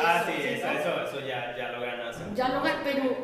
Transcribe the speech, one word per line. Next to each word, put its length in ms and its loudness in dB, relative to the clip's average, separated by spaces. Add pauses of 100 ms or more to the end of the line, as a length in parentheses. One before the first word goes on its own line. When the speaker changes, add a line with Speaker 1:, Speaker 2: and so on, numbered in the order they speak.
Speaker 1:
Ah, 160 6
Speaker 2:
o 60 0
Speaker 1:
sí, 100 0
Speaker 2:
así, 120 0
Speaker 1:
eso, 180 -2
Speaker 2:
¿no? 120 0
Speaker 1:
eso, 220 0 (160)
eso 100 -4
ya, 300 -4
ya 140 -4
lo 100 -6
ganas 400 -4
en 140 -6
Speaker 2:
Ya 140 2
lo 100 0
Speaker 1:
tu 80 2
Speaker 2:
gan-, 160 2
pero, 200 2 (200)